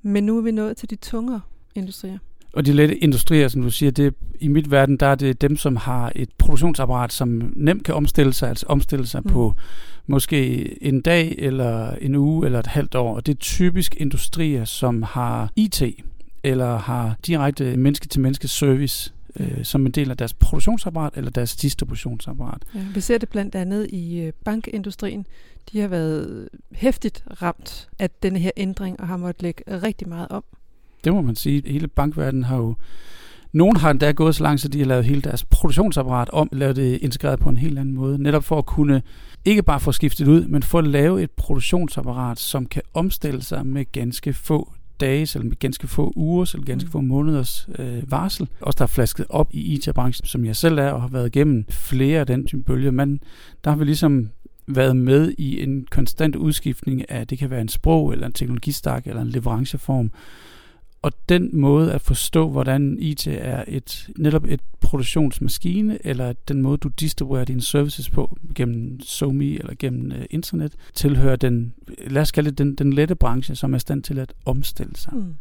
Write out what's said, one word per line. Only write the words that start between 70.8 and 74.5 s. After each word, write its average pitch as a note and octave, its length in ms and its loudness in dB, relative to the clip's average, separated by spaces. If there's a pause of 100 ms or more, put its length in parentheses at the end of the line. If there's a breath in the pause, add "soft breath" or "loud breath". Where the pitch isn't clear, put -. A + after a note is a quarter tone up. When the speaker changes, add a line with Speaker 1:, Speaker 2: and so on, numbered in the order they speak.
Speaker 2:
tilhører C3+ 420 6
den, A#2+ 380 -2 (340)
lad C3+ 140 0
os D3+ 100 2
kalde D3+ 180 0
det C#3 80 -6
den, C#3+ 180 0
den C#3 180 2
lette D#3 220 0
branche, C3 400 2
som C3+ 180 -2
er B2+ 40 0
i - 20 0
stand C#3 240 -6
til C#3 160 -8
at C3 140 -12 (120)
omstille - 520 -2